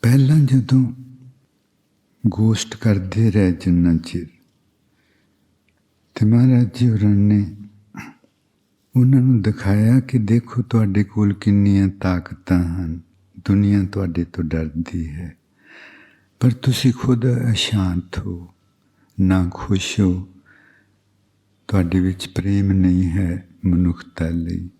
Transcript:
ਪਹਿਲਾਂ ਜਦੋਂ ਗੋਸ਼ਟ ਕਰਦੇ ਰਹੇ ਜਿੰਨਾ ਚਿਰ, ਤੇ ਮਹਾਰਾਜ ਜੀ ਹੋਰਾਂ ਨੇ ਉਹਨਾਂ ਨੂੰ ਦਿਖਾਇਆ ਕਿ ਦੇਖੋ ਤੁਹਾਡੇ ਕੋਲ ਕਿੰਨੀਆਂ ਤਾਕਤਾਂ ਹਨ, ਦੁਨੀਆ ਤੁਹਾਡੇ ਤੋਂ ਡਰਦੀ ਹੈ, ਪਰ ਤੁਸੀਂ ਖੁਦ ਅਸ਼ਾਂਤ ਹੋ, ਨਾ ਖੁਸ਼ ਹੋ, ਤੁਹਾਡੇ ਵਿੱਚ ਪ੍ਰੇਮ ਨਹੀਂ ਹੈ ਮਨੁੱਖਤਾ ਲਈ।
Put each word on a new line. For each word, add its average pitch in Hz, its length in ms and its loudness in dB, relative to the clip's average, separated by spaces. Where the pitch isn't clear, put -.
ਪਹਿਲਾਂ 135 380 4
ਜਦੋਂ 131 540 2
ਗੋਸ਼ਟ 107 480 0
ਕਰਦੇ 104 560 0
ਰਹੇ 92 200 2
ਜਿੰਨਾ 87 460 2
ਚਿਰ, 85 300 -8
ਤੇ 107 100 0
ਮਹਾਰਾਜ 120 540 2
ਜੀ 123 100 2
ਹੋਰਾਂ 104 260 2
ਨੇ 101 400 2
ਉਹਨਾਂ 127 260 4
ਨੂੰ 123 200 2
ਦਿਖਾਇਆ 107 580 2
ਕਿ 131 180 -4
ਦੇਖੋ 117 440 -2
ਤੁਹਾਡੇ 104 420 0
ਕੋਲ 101 300 0
ਕਿੰਨੀਆਂ 101 540 2
ਤਾਕਤਾਂ 90 760 -2
ਹਨ, 85 360 -6
ਦੁਨੀਆ 101 380 2
ਤੁਹਾਡੇ 92 400 -4
ਤੋਂ 85 200 -8
ਡਰਦੀ 80 680 -6
ਹੈ, 78 260 -14
ਪਰ 123 120 2
ਤੁਸੀਂ 123 420 0
ਖੁਦ 123 320 -2
ਅਸ਼ਾਂਤ 92 680 -2
ਹੋ, 87 340 -12
ਨਾ 92 320 2
ਖੁਸ਼ - 460 -6
ਹੋ, 92 280 0
ਤੁਹਾਡੇ 92 320 0
ਵਿੱਚ 92 280 -4
ਪ੍ਰੇਮ 98 440 -2
ਨਹੀਂ 92 380 2
ਹੈ 92 380 -4
ਮਨੁੱਖਤਾ 87 640 -2
ਲਈ। 85 400 -6